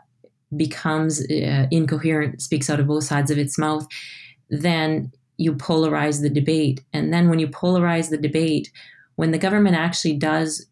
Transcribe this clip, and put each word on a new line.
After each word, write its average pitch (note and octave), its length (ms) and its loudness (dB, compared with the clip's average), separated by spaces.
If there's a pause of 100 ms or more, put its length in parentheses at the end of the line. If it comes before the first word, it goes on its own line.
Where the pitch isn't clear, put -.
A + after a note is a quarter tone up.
(560)
becomes, D#3 640 -2 (100)
uh, D3 400 0
incoherent, D#3 720 0
speaks D3 260 -4
out D3 100 0
of C#3+ 80 2
both D3 180 0
sides C#3+ 260 0
of D3 80 2
its C#3+ 200 -2
mouth, D3+ 280 -2 (640)
then D#3 600 0 (280)
you D#3+ 160 2
polarize D3+ 640 0
the D3 80 0
debate. C#3+ 540 0 (100)
And D3+ 180 0
then E3+ 200 4
when E3 80 2
you D#3 100 0
polarize F3 640 0
the D#3 80 -2
debate, D3+ 520 0 (460)
when D#3+ 140 0
the D#3+ 80 2
government G3 380 4
actually D#3+ 420 0
does D#3 540 -2